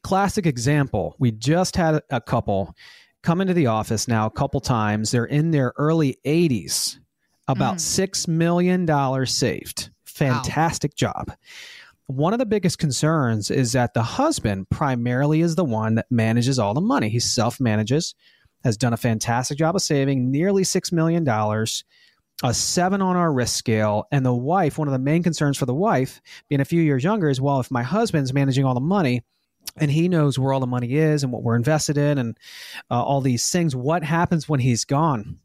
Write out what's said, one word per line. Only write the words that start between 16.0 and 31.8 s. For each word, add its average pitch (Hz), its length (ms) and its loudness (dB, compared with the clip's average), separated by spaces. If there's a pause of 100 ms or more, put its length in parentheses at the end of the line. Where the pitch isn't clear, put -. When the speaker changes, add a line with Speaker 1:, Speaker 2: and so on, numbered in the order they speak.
Speaker 1:
manages 117 480 2
all 104 160 0
the 139 60 0
money. 220 280 0
He 113 120 0
self-manages, 113 960 0 (500)
has 113 120 2
done 120 160 0
a 117 40 -2
fantastic 120 600 -2
job 160 180 0
of 185 60 0
saving 135 480 0
nearly 190 340 2
six - 260 -2
million 165 340 2
dollars, 107 600 0 (580)
a 127 100 0
seven 185 480 0
on 185 160 2
our 170 160 2
risk 123 240 0
scale. 107 540 0
And 135 160 2
the 123 80 2
wife, 147 420 0
one 156 120 -2
of 139 40 -2
the 131 60 0
main 147 240 0
concerns 151 340 0
for 135 100 -2
the 123 80 -2
wife, 151 460 0 (280)
being 143 120 0
a 139 40 0
few 170 180 2
years 139 220 2
younger, 190 240 2
is, 131 120 0
"Well, 139 200 2
if 120 100 -6
my 123 120 -2
husband's 143 520 0
managing 135 300 2
all 131 100 2
the 123 60 0
money 143 420 0 (540)
and 151 140 0
he 160 180 2
knows 151 300 2
where 131 140 0
all 135 80 0
the 131 60 0
money 123 280 -2
is 151 280 2
and 127 100 -2
what 113 120 -6
we're 117 100 2
invested 147 420 0